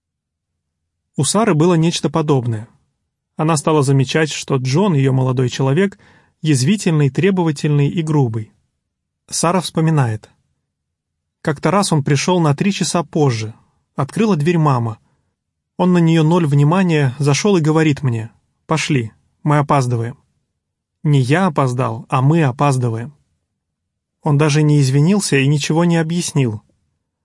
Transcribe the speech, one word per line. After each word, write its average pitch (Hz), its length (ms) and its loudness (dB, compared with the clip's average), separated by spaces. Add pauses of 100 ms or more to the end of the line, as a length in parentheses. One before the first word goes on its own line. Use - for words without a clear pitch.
(1200)
У 151 60 0
Сары 208 300 0
было 170 200 4
нечто 165 360 0
подобное. 127 580 -2 (680)
Она 160 200 0
стала 151 260 0
замечать, 139 480 0
что - 260 -6
Джон, 139 360 0
её 135 220 0
молодой 131 340 0
человек, 143 500 -2 (440)
язвительный, 151 680 0
требовательный 156 800 0
и 196 140 -4
грубый. 127 500 -2 (720)
Сара 175 360 -2
вспоминает. 147 680 -2 (1120)
«Как-то 156 300 -2
раз 190 200 0
он 147 140 2
пришёл 151 340 0
на 151 160 2
три 180 160 0
часа 180 320 -2
позже. 117 520 -2 (400)
Открыла 190 420 -2
дверь 165 220 0
мама. 123 400 0 (800)
Он 180 160 2
на 175 40 4
неё 165 240 4
ноль 165 240 2
внимания, 147 720 2
зашёл 147 380 0
и 165 60 0
говорит 156 400 0
мне: 113 280 -4 (360)
'Пошли, 143 460 -4 (300)
мы 147 140 0
опаздываем.' 127 640 -2 (840)
Не 147 180 2
я 151 260 2
опоздал, 127 640 -2
а 135 100 0
мы 156 220 4
опаздываем. 127 720 -2 (1080)
Он 147 140 0
даже 151 260 2
не 147 180 4
извинился 143 560 2
и 135 100 0
ничего 151 400 0
не 170 100 2
объяснил. 160 640 -2 (600)